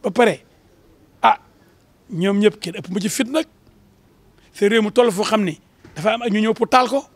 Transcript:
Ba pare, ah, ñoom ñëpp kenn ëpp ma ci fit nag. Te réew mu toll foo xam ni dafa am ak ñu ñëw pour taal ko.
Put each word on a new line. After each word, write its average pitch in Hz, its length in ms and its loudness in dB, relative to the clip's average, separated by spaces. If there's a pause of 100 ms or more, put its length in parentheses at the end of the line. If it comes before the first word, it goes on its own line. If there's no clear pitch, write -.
Ba - 80 -4
pare, 214 340 2 (760)
ah, - 160 4 (720)
ñoom 196 280 0
ñëpp 208 220 2
kenn 175 160 -12
ëpp - 140 -14
ma 185 100 -4
ci 196 80 -4
fit - 220 -2
nag. 311 160 -2 (1080)
Te - 140 -2
réew 226 140 2
mu 208 80 -2
toll 240 220 4
foo 196 120 -4
xam 214 200 0
ni 160 160 -6 (340)
dafa 202 200 -2
am 240 80 -8
ak 240 80 -4
ñu 208 100 0
ñëw 220 140 0
pour 226 140 -2
taal 254 200 4
ko. 269 160 -4 (120)